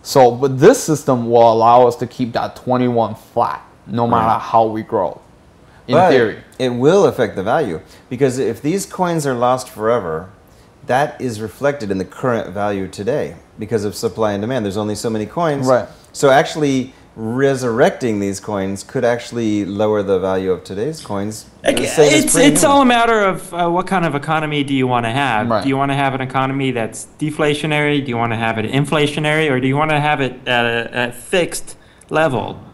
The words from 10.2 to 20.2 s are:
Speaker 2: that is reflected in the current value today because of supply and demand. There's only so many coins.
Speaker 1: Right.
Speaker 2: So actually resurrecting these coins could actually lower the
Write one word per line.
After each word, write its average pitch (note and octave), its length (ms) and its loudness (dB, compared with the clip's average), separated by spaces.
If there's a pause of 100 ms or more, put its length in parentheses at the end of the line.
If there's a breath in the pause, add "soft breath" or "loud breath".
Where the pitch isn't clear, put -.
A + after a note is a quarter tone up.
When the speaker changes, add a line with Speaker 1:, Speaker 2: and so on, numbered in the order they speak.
Speaker 2:
that C#3+ 340 -2
is A2+ 220 -6
reflected A2 480 -4
in G2 80 -2
the F#2 80 -4
current A#2 480 -4
value G2+ 340 -4
today G#2 480 -6 (220)
because G#2+ 260 -4
of G2+ 100 -6
supply A2 380 -4
and G2 80 -4
demand. A#2 240 -4
There's G2 140 -4
only G#2+ 160 -4
so A2+ 160 -6
many G#2+ 160 -4
coins. C#3+ 400 -2
Speaker 1:
Right. A#2+ 200 2 (260 loud breath)
Speaker 2:
So C#3+ 180 2
actually C#3 640 0 (200 soft breath)
resurrecting B2+ 1040 0
these G2 180 -4
coins G2 460 -6
could B2+ 200 -4
actually A#2 600 -2
lower G#2 400 0
the F#2+ 160 0